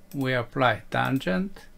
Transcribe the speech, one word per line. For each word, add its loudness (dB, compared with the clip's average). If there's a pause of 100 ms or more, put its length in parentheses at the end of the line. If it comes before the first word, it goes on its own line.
(140)
we 0
apply 2
tangent, 0 (180)